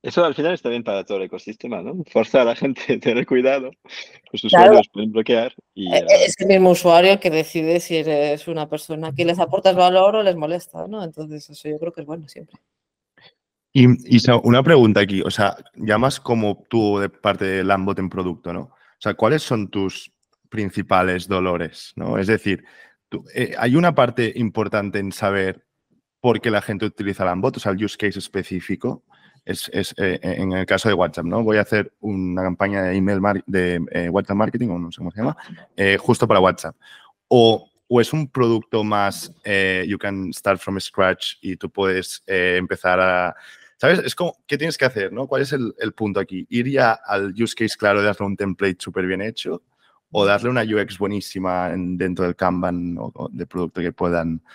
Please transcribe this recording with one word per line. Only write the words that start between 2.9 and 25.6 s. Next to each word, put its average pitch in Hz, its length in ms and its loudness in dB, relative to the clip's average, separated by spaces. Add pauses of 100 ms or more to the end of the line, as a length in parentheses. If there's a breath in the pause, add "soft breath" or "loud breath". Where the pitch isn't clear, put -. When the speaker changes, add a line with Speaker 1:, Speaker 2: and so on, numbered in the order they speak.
Speaker 1:
a 110 80 0
tener 120 260 0
cuidado, 131 460 0 (580 loud breath)
los - 120 -8
Speaker 2:
Claro. 175 240 8
Speaker 1:
usuarios - 260 8
pueden - 180 -4
bloquear 117 420 0 (220)
y 95 180 -6
Speaker 2:
Eh, - 160 2
Speaker 1:
ya. 196 60 8 (100)
Speaker 2:
es - 140 0
el 185 80 -2
mismo 190 240 6
usuario 180 480 6
que 190 100 -2
decide 160 520 0
si 170 160 -6
eres 147 500 0
una 156 220 -6
persona 156 440 -8
que 165 120 -2
les 170 160 0
aportas 175 340 2
valor 185 400 6
o 220 80 2
les 185 140 2
molesta, 165 500 -8
¿no? 208 160 -10
Entonces, 151 480 -14
eso 151 180 -16
yo 151 120 -8
creo 170 120 -8
que 165 100 -16
es 143 40 -16
bueno 151 220 -14
siempre. - 280 -20 (1160 soft breath)
Speaker 3:
Y, 123 440 6
y 110 40 8
so-, 120 220 4
una 120 200 4
pregunta 120 380 6
aquí, 98 220 0
o 98 80 -2
sea, 101 260 0 (180)
llamas 107 460 0
como 110 480 -2
tú 104 320 2
de 98 80 -2
parte 98 360 -2
de 95 200 -2
Lambot 98 340 0
en 95 100 -4
producto, 90 440 -6
¿no? 92 80 -8
O - 400 -20
sea, 104 140 -4
¿cuáles - 280 2
son 107 280 -4
tus - 420 -6 (360)
principales 92 760 -2
dolores, 90 680 -4
no? 92 200 -6
Es 98 120 -2
decir, 101 340 -2 (460 soft breath)
tú, - 160 -12 (100)
eh, 123 240 -6
¿hay 123 160 2
una 170 180 4
parte 123 440 0
importante 104 640 -4
en 98 100 -6
saber 98 540 -4 (560)